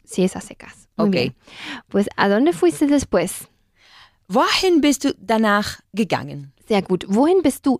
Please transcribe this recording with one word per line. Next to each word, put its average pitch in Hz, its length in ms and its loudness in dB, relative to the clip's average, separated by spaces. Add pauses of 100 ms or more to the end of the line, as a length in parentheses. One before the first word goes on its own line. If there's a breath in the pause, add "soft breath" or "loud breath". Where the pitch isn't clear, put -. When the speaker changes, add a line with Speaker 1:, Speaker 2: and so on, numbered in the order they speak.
Speaker 1:
si - 200 -2
es 185 120 0
a 185 60 -12
secas. - 440 -20 (120)
Muy 220 100 2
Speaker 2:
Ok. 196 40 2
Speaker 1:
bien. 131 240 -2 (540 loud breath)
Pues, 202 260 0
¿a - 140 0
dónde 294 240 2
fuiste 330 340 0
después? 262 600 -2 (800 soft breath)
Speaker 2:
Wohin 330 540 2
bist 285 240 0
du 269 140 0
danach 208 640 0 (120)
gegangen? 143 580 -4 (160)
Speaker 1:
Sehr 202 140 2
gut. 185 260 -2
Wohin 294 360 4
bist - 220 0
du 269 140 0